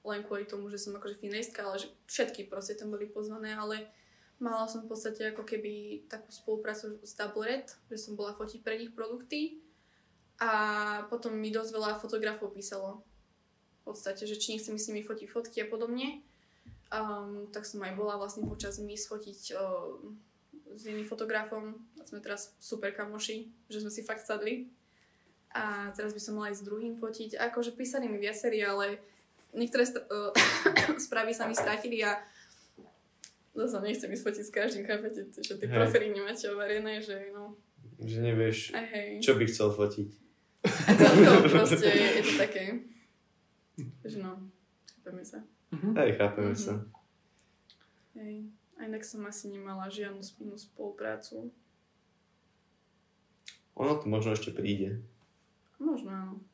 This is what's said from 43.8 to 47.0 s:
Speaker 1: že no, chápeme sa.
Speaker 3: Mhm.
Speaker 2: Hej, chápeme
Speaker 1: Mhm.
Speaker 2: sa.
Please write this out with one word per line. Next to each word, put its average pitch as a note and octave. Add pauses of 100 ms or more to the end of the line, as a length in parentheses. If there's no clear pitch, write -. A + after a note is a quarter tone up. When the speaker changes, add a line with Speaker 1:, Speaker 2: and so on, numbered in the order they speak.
Speaker 1:
že A3
no, F#3+ (480)
chápeme F#3
sa. - (260)
Speaker 3:
Mhm. F#3+
Speaker 2:
Hej, -
chápeme G#2
Speaker 1:
Mhm. G2+
Speaker 2:
sa. G#2 (1400)